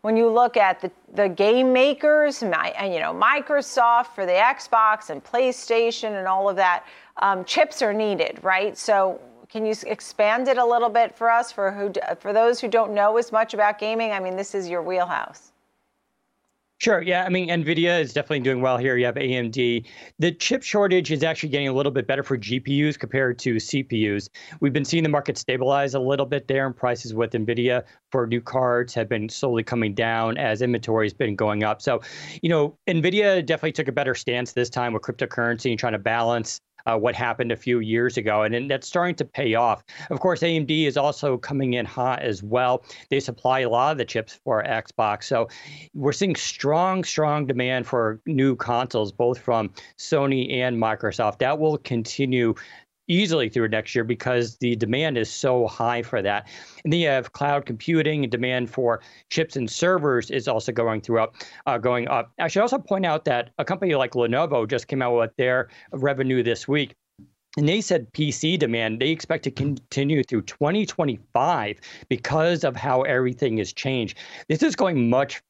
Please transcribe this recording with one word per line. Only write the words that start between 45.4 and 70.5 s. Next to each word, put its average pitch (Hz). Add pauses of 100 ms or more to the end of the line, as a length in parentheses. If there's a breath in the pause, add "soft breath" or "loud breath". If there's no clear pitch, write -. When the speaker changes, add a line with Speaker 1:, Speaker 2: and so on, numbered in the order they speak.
Speaker 2:
we're 147
seeing 185
strong, 175
strong 151
demand 127
for 113
new 135
consoles, 120
both 120
from 113 (260 loud breath)
Sony 135
and 127
Microsoft. 110
That 135
will 156
continue 120 (560 loud breath)
easily 165
through 113
next 110
year 117
because 120
the 120
demand 127
is 110
so 127
high 120
for 117
that. 101 (380 loud breath)
And 151
then 170
you 165
have 131
cloud 143
computing 151
and 123
demand 123
for 117 (280 loud breath)
chips -
and 123
servers 147
is 135
also 113
going 113
through 113
up, 110 (320 loud breath)
uh, 123
going 123
up. 131
I 175
should 185
also 247
point 190
out 156
that 123
a 151
company 185
like 127
Lenovo 123
just 127
came 135
out 120
with 117
their 127 (220 loud breath)
revenue 131
this 113
week. 139 (640)
And 147
they 208
said 160
P 151
C 160
demand, 117
they 135
expect 160
to 139
continue 139
through 117
twenty 180